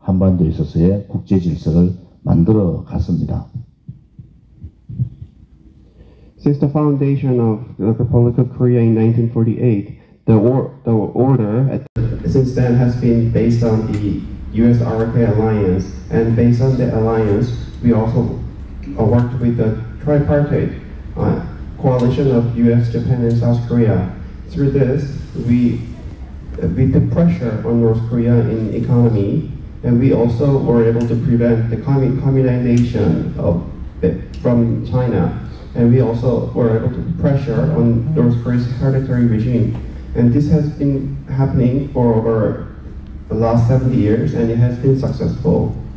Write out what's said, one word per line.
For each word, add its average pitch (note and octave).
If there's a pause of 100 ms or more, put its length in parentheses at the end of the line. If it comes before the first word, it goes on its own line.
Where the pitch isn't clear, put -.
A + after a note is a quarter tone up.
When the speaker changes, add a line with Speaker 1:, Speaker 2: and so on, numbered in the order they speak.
Speaker 1:
한반도에 F#2
있어서의 F2
국제 G2
질서를 E2+ (300)
만들어 F2
갔습니다. D#2+ (3000)
Speaker 2:
Since C#3+
the C#3+
foundation C#3
of A2 (180)
the G#2
Republic A#2+
of B2+
Korea B2
in A2+
nineteen A2+
forty-eight, A2+ (280)
the A2
or-, B2 (140)
the A#2
order A#2+
at, - (420)
since C3+
then A#2+
has B2
been A#2
based A#2
on A2
the G#2 (300)
U A#2
S A#2
R A2+
K A#2+
alliance, G#2 (200)
and A2+
based A#2+
on C3
the A2+
alliance, A2 (320)
we A#2+
also, A2+ (580)
uh, A#2
worked A#2+
with A#2
the A2 (220)
tripartite, D3 (460)
uh, - (400)
coalition C3
of A#2
U A#2
S, A#2+
Japan, A#2+
and A#2
South A#2+
Korea. G#2 (360)
Through C#3
this, C3+ (300)
we, A#2+ (800)
uh, F2
we -
put -
pressure B2
on A#2
North A2+ (100)
Korea A#2+
in A2
economy, A#2 (320)
and A#2+
we C3+
also B2
were A#2
able A#2
to B2 (100)
prevent A#2
the A#2
commu-, C3+
communization A#2+
of, - (760)
from A#2
China. A2 (320)
And A#2+
we C3
also A#2
were A2+
able A#2+
to - (180)
pressure C#3 (160)
on A#2
North A#2+
Korea's B2 (160)
hereditary C3
regime. A2+ (380)
And A#2+
this D3
has D3
been C#3 (140)
happening C3
for A#2+
over A2 (600)
the A2
last A2+
seventy C3
years, G#2
and A#2
it A#2
has A#2+
been C3+
successful. - (200)